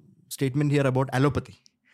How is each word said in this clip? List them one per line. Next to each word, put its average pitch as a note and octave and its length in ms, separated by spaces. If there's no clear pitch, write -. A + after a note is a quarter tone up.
statement C#3 440
here C#3+ 140
about C3 260
allopathy. C3 440